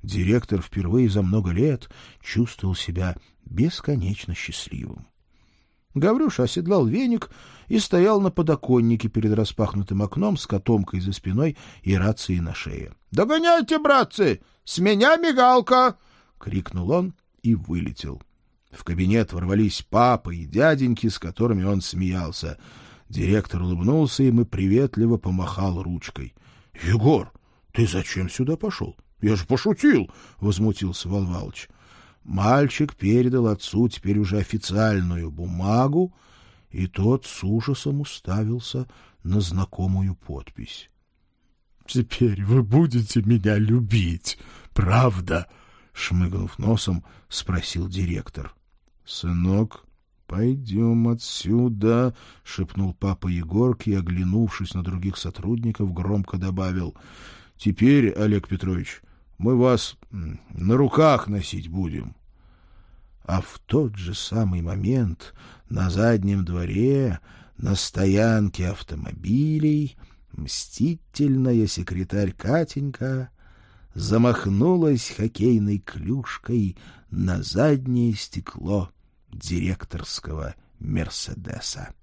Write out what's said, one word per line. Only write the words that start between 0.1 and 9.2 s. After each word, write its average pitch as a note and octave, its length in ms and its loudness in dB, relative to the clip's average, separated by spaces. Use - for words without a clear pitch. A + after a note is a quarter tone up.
впервые G2+ 480 2
за G2+ 100 2
много F#2 300 2
лет A#2+ 400 0
чувствовал G2 520 -2
себя F2+ 420 -4
бесконечно G#2 920 -2
счастливым. - 720 -10
Гаврюша A3 520 2
оседлал E3+ 420 2
веник A#3 440 0
и A3+ 120 2
стоял G3+ 420 4
на F#3 80 2
подоконнике A#2+ 760 2
перед G#2+ 260 2